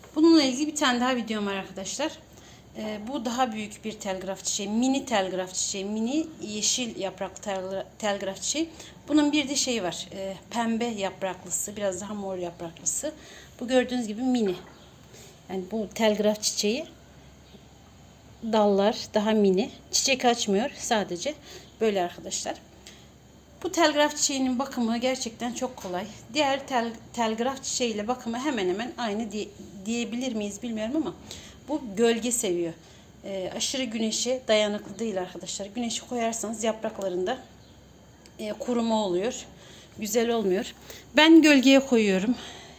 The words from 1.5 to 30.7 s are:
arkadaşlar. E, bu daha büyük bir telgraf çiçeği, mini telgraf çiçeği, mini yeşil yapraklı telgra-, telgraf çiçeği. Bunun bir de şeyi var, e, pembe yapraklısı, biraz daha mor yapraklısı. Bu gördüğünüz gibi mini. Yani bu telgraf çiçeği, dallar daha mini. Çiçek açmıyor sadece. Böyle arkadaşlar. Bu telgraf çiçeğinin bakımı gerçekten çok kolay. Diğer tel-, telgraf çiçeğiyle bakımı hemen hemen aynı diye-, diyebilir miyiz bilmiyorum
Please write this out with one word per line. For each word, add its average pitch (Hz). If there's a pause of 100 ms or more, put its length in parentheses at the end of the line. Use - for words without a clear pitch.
arkadaşlar. 196 (680)
E, 214
bu 262
daha 247
büyük 214
bir 214
telgraf 190
çiçeği, 202
mini 262
telgraf 185
çiçeği, -
mini 233 (140)
yeşil 214
yapraklı 185
telgra-, 190 (140)
telgraf 196
çiçeği. 330 (380)
Bunun 294
bir 285
de 285
şeyi 240
var, 165
e, 190 (160)
pembe 226
yapraklısı, 190
biraz 196
daha 208
mor 190
yapraklısı. 175 (480)
Bu 247
gördüğünüz 247
gibi 214
mini. 240 (920)
Yani 185
bu 220
telgraf 208
çiçeği, 254 (1600)
dallar 208 (160)
daha 220
mini. 208 (220)
Çiçek 262
açmıyor 240
sadece. 202 (480)
Böyle 202
arkadaşlar. - (1080)
Bu 370
telgraf 302
çiçeğinin 262
bakımı 240
gerçekten 247
çok 254
kolay. 180 (280)
Diğer 277
tel-, 233 (220)
telgraf 233
çiçeğiyle 214
bakımı 240
hemen 247
hemen 220
aynı 220
diye-, 208 (380)
diyebilir 233
miyiz 208
bilmiyorum 226